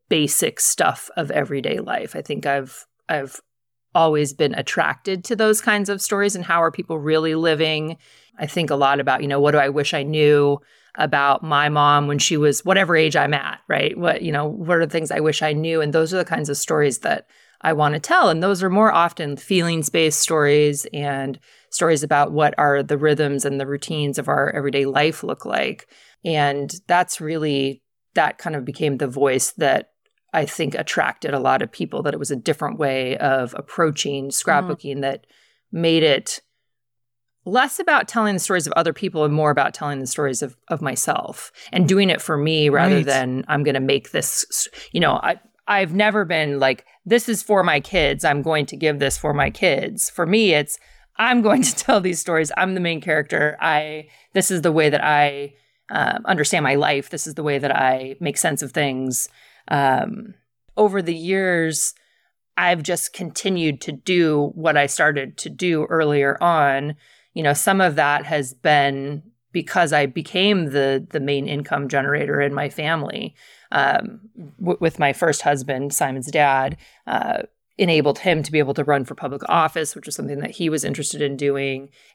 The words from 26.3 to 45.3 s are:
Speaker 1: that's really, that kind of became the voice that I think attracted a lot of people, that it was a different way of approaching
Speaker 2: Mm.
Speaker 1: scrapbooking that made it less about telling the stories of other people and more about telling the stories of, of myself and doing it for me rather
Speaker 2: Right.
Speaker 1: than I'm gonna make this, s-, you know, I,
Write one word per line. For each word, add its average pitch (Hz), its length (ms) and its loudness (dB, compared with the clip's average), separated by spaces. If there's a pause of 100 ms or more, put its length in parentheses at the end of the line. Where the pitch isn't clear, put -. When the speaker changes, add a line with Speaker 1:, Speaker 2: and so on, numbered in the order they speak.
Speaker 1:
that's 175 320 0
really, 151 640 -4 (320)
that 160 240 0
kind 156 180 -8
of 131 100 -6
became 143 320 -2
the 139 100 -2
voice 131 460 0
that - 380 0 (420)
I 156 120 2
think 147 300 -4
attracted - 580 -4
a 139 60 -2
lot 131 220 2
of 117 100 -6
people, 151 320 -8
that 147 100 -2
it 156 60 -6
was 143 120 -6
a 139 40 -2
different 143 420 -4
way 135 400 -2
of 135 400 0
approaching 143 720 -2
Speaker 2:
Mm. 139 40 -8
Speaker 1:
scrapbooking 143 680 -2
that 135 240 -4 (460)
made 165 320 2
it - 380 0 (1040)
less 254 340 0
about 330 280 2
telling 208 280 0
the 180 40 -2
stories 170 280 0
of 139 60 -4
other 165 200 2
people 175 320 -2
and 147 80 2
more 151 160 2
about 139 240 2
telling 143 260 -8
the 131 80 -8
stories 135 360 -4
of, 123 120 -10 (120)
of 156 140 -4
myself - 680 -4 (200)
and 180 160 2
doing 190 220 4
it - 120 0
for 160 160 -2
me 151 320 2
rather 143 280 4
Speaker 2:
Right. 156 80 2
Speaker 1:
than 131 420 -2
I'm 147 160 0
gonna 139 160 0
make 139 320 -2
this, - 380 -2
s-, - 180 -4 (240)
you - 80 -2
know, 156 140 4 (100)
I, - 160 -2 (280)